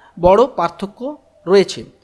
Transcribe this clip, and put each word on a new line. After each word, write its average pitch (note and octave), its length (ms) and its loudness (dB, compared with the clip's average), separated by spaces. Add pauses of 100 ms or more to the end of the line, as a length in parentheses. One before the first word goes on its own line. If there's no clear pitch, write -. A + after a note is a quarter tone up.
(200)
বড় F#3+ 220 4 (160)
পার্থক্য G3 420 -8 (460)
রয়েছে। F3 340 0 (240)